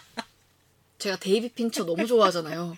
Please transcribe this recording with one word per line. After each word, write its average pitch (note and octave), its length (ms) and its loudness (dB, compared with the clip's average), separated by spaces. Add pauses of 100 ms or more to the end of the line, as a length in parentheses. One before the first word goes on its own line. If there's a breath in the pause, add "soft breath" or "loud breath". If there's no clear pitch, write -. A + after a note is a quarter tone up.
(1000)
제가 F#3+ 200 -4
데이비 A3 340 0
핀처 A3+ 320 -2
너무 E3+ 220 -2
좋아하잖아요. F3 720 2